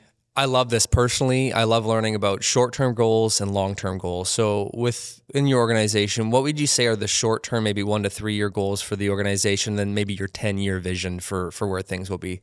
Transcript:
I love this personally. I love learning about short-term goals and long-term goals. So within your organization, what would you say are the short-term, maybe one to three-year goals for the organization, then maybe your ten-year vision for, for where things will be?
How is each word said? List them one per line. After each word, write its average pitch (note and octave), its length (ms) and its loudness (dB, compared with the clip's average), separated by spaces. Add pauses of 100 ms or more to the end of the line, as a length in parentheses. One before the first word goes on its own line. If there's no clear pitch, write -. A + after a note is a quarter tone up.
(380)
I C#3 80 2
love B2+ 240 2
this A#2 160 2
personally. B2+ 680 2
I A2+ 100 2
love A2+ 220 2
learning A2 280 0
about G2+ 300 0
short-term B2 500 2
goals A2 460 2
and G2 140 -2
long-term G2 460 -2
goals. F2+ 280 -4
So G#2 460 0
within A#2+ 720 -2
your B2+ 140 4
organization, G#2+ 680 2
what B2+ 140 4
would D3 160 -2
you D3 80 0
say B2 200 2
are A2+ 100 2
the G#2 100 -4
short-term, A2+ 560 0
maybe G#2 200 0
one G#2 200 0
to G2 60 0
three-year G#2 400 -2
goals G2 320 -2
for - 160 -6
the G2+ 120 0
organization, G2+ 680 0
then G2+ 160 -2
maybe G2+ 200 -2
your G2 140 -6
ten-year G2 520 -2
vision F2+ 420 -4
for, F2+ 300 -4
for G#2 180 -4
where F#2+ 120 -2
things F#2+ 280 -8
will F#2+ 80 -4
be? F#2 260 -8